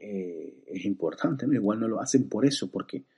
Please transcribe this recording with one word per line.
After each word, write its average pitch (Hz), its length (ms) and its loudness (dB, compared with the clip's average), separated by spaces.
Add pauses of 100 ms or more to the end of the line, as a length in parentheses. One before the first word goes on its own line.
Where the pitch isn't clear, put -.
eh, 90 640 -8
es - 180 -8
importante, 123 640 0
¿no? 147 80 4
Igual 110 260 2
no 113 80 2
lo 110 120 0
hacen - 280 4
por 110 160 0
eso, - 260 2
porque - 340 -6 (140)